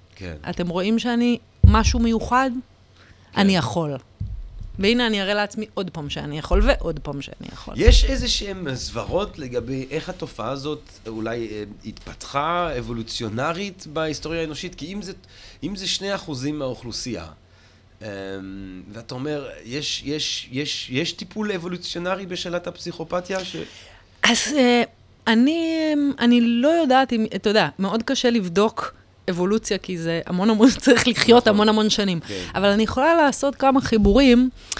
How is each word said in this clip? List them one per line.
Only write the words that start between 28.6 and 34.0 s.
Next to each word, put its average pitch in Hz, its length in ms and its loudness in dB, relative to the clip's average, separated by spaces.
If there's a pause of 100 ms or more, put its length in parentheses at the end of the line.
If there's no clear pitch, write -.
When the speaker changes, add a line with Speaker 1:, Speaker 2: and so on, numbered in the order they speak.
Speaker 2:
אבולוציה, 190 480 0
כי 180 200 -6
זה 165 280 -2
המון 185 240 2
המון, 220 260 8
<laughs> - 80 -8
צריך 254 240 6
לחיות 240 340 8
Speaker 1:
נכון. 214 120 6
Speaker 2:
המון 214 140 6
המון 214 220 4
שנים. 190 300 0
Speaker 1:
כן. 98 220 -8 (120)
Speaker 2:
אבל 196 140 2
אני 202 140 4
יכולה 285 320 2
לעשות 277 400 2
כמה 269 260 4
חיבורים. 240 720 6 (300)